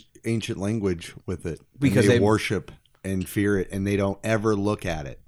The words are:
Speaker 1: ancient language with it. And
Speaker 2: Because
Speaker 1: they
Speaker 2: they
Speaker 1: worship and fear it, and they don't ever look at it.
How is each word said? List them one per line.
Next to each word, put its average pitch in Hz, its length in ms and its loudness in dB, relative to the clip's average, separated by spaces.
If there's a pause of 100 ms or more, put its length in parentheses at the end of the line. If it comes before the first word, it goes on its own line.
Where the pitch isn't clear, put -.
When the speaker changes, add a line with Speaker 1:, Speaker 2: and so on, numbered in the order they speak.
(260)
Speaker 1:
ancient 113 340 -2
language 98 540 -2 (120)
with 95 200 -6
it. 82 140 -6
And - 200 -20
Speaker 2:
Because 131 280 4
Speaker 1:
they 127 100 6
Speaker 2:
they - 20 4
Speaker 1:
worship 104 520 0 (320)
and 92 260 -4
fear 101 300 2
it, 87 120 -4
and 98 160 -4
they 101 80 0
don't 98 280 0
ever 110 320 0
look 101 300 -2
at 78 200 -4
it. 62 220 -14